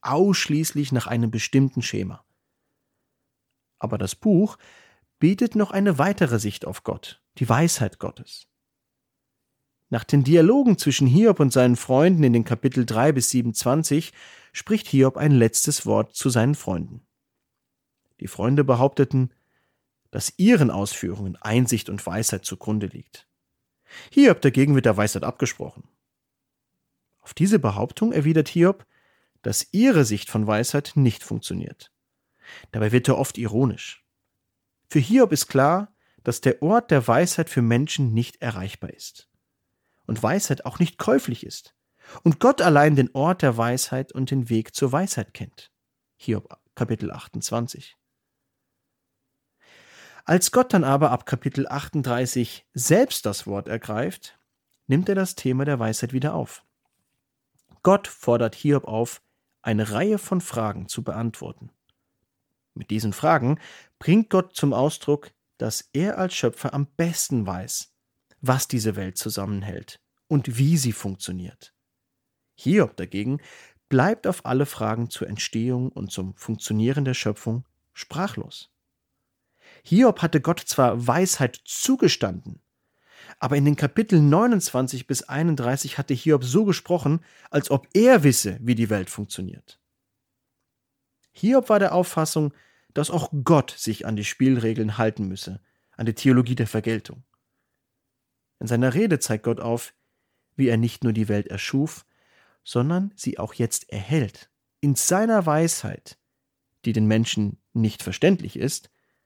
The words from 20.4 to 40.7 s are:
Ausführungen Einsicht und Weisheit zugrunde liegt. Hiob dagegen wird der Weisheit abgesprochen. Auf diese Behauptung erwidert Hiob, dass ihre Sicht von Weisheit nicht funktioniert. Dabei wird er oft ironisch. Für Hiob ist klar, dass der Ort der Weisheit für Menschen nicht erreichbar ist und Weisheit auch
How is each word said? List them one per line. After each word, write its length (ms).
Ausführungen 640
Einsicht 540
und 160
Weisheit 400
zugrunde 400
liegt. 400
Hiob 280
dagegen 360
wird 100
der 100
Weisheit 280
abgesprochen. 640
Auf 160
diese 240
Behauptung 540
erwidert 360
Hiob, 380
dass 300
ihre 320
Sicht 260
von 160
Weisheit 480
nicht 300
funktioniert. 680
Dabei 220
wird 160
er 100
oft 180
ironisch. 680
Für 120
Hiob 320
ist 160
klar, 440
dass 180
der 220
Ort 300
der 160
Weisheit 420
für 120
Menschen 520
nicht 260
erreichbar 500
ist 380
und 160
Weisheit 440
auch 120